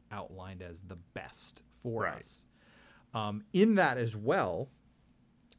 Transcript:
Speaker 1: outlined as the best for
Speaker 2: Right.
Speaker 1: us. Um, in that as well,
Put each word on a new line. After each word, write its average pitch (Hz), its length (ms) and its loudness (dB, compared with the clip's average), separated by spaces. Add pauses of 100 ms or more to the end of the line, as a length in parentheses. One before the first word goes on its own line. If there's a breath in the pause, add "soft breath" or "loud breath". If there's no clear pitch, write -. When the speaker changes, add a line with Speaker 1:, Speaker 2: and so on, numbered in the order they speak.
(100)
Speaker 1:
outlined 95 520 -10
as 87 180 -12
the 92 160 -14
best - 640 -14 (220)
for 113 220 -2
Speaker 2:
Right. 82 160 -2
Speaker 1:
us. - 240 -20 (680 loud breath)
Um, 104 400 -2
in 214 220 8
that 147 240 4
as 113 180 -2
well, 117 540 0 (880)